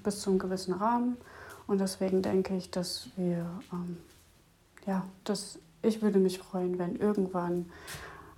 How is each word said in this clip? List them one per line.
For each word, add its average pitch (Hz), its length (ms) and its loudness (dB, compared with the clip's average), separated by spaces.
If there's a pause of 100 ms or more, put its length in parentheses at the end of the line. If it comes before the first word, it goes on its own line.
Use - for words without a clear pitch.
bis 202 160 0
zu 196 100 -2
einem 190 80 6
gewissen 185 360 -2
Rahmen. 240 420 2 (500)
Und 202 140 4
deswegen 190 420 2
denke 190 340 2
ich, 180 140 -6
dass - 460 -4
wir, 175 280 0 (280)
ähm, 175 240 -4 (880)
ja, 190 180 0 (200)
dass, - 340 -4 (240)
ich 220 180 4
würde 196 200 6
mich 185 180 4
freuen, 180 400 -2
wenn 180 160 0
irgendwann 185 760 0 (680)